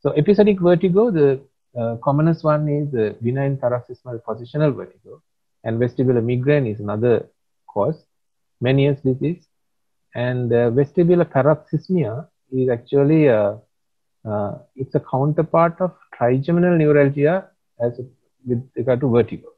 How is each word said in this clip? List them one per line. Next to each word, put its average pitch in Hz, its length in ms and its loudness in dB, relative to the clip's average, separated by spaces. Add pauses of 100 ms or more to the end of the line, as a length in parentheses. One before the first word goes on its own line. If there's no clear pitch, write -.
So 143 140 -2
episodic 202 440 4
vertigo, 180 520 2
the, 139 300 2 (380)
uh, 117 240 -4
commonest 156 400 0
one 151 260 0
is 147 220 -4
the 110 320 -2
benign 135 340 -2
paroxysmal 123 680 -6
positional 120 480 -4
vertigo, 98 480 -18 (400)
and 113 160 -4
vestibular 123 460 0
migraine 127 420 0
is 107 140 -8
another 107 480 -2 (440)
cause, 131 320 -4 (600)
Meniere's 139 380 0
disease. 139 440 -4 (680)
And, 123 380 -4
uh, 120 180 2
vestibular 170 540 2
paroxysmia 151 1040 -2 (240)
is 131 180 -2
actually 139 580 2
a, 107 340 2 (680)
uh, 104 300 -4 (160)
it's 131 220 -10
a 127 40 2
counterpart 165 800 0
of 180 120 -2 (240)
trigeminal 170 600 2
neuralgia 147 720 2 (320)
as 120 200 -4
a, 123 40 -10 (400)
with 123 300 -4
regard 123 260 -2
to 139 80 0
vertigo. 113 500 0